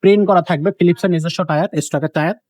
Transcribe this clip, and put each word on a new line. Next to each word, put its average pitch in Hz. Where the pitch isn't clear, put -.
প্রিন্ট 196
করা 180
থাকবে 160
ফিলিপসের 175
নিজস্ব 170
টায়ার, 160
স্টকের 147
টায়ার। 165